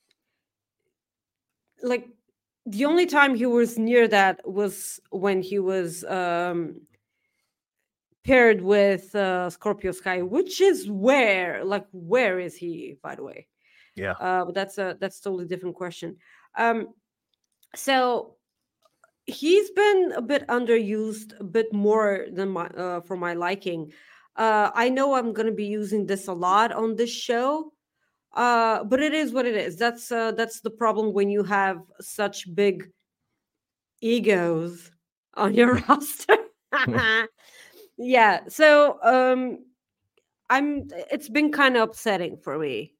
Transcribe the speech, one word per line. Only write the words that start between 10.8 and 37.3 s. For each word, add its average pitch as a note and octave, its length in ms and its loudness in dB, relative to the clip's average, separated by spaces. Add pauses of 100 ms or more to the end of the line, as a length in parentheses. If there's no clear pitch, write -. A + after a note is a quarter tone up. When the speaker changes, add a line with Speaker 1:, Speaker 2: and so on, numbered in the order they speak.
Speaker 1:
where, G3 760 2
like, F#3+ 300 -4
where F#3 460 -2
is F3+ 160 -10
he, E3 460 -12
by C#3+ 140 -14
the - 80 -16
way? - 240 -18 (480)
Speaker 2:
Yeah. G2 240 -4
Speaker 1:
Uh, F#3 260 -2
but F3 80 -8
that's G3 240 -6
a, F#3 220 -6
that's F#3+ 200 -8
a - 40 -20
totally F#3 240 -6
different F3+ 280 -8
question. E3+ 420 -12 (400)
Um, A3+ 320 0 (840)
so B3+ 600 -2 (880)
he's F#4+ 460 2
been G4 440 2
a C4 60 -4
bit C4 260 -2
underused, A3 920 -2
a G3+ 60 -12
bit A3 280 -2
more G#3 580 2
than F#3+ 180 -4
my, F3 180 -6
uh, F3 340 -8
for F3+ 140 -10
my F3 180 -6
liking. E3+ 600 -6 (420)
Uh, G#3+ 400 2
I A#3 140 2
know C4+ 260 2
I'm A#3+ 180 -2
gonna A3 180 -2
be G#3 140 -6
using G#3 400 -4
this F#3+ 220 -6
a F#3+ 60 -6
lot F#3 380 2
on A3+ 260 -2
this A#3 120 -2
show, C4 640 -4 (600)
uh, A3+ 500 2
but B3+ 180 0
it D4+ 120 0
is D4 200 -2
what B3 140 0
it A3+ 80 0
is. E3+ 220 -4
That's, A#3 340 -4
uh, A3+ 220 -2
that's A3+ 280 -6
the A3 80 -8
problem A3 440 0
when G3+ 160 2
you G3+ 140 0
have F#3+ 380 0 (180)
such G3+ 540 -8
big G3 380 0 (1120)
egos F3 880 0 (440)
on G3+ 200 0
your A#3+ 200 6
<laughs> A#3+ 140 -2
roster. C#4+ 480 2 (340)
<laughs> A3+ 560 0 (760)